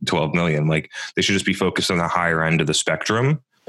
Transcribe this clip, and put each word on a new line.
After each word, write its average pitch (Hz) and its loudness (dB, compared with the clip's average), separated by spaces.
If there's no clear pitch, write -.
twelve 78 0
million, 80 2
like, 78 0
they 90 0
should 101 2
just 95 0
be 95 2
focused 92 0
on 90 0
the 85 0
higher 85 0
end 80 2
of 73 -2
the 76 0
spectrum. 117 0